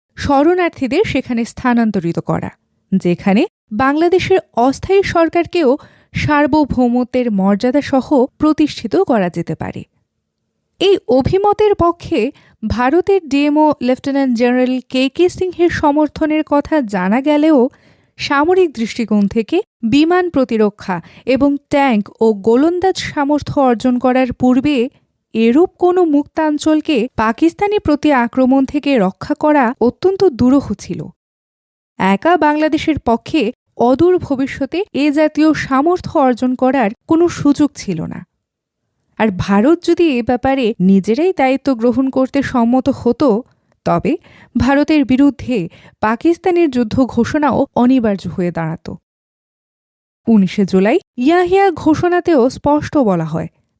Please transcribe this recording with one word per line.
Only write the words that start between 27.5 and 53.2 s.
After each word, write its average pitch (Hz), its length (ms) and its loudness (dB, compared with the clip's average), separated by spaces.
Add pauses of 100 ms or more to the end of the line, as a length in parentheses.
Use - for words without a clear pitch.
প্রতি 294 340 0
আক্রমণ 262 520 2
থেকে 285 340 -4
রক্ষা 190 360 -2
করা 294 300 2 (160)
অত্যন্ত 359 440 0
দুরূহ 254 500 2
ছিল। 175 260 -10 (960)
একা 196 380 0
বাংলাদেশের 302 600 0
পক্ষে 233 540 -2 (240)
অদূর 262 420 2
ভবিষ্যতে 277 600 -6 (160)
এ 277 160 0
জাতীয় 302 440 2
সামর্থ্য 302 640 -2
অর্জন 254 360 0
করার 254 360 0 (160)
কোনো 320 220 2
সুযোগ 285 460 0
ছিল 170 300 -8
না। 175 160 -12 (1000)
আর 220 100 0 (100)
ভারত 208 460 2
যদি 339 200 0 (140)
এ - 40 -2
ব্যাপারে 262 440 -2 (140)
নিজেরাই 202 520 2
দায়িত্ব 269 420 -2
গ্রহণ 240 360 0
করতে 262 320 -2
সম্মত 247 460 0
হতো, 254 400 0 (580)
তবে 170 260 -2 (460)
ভারতের 285 460 2
বিরুদ্ধে 254 520 0 (440)
পাকিস্তানের 330 680 0
যুদ্ধ 240 340 -2
ঘোষণাও 240 540 0 (160)
অনিবার্য 240 540 0
হয়ে 175 240 -4
দাঁড়াত। 160 340 -8 (1400)
উনিশে 208 380 2
জুলাই 196 340 2 (200)
ইয়াহিয়া 359 520 2
ঘোষণাতেও 339 800 0
স্পষ্ট 294 500 -2
বলা 190 260 0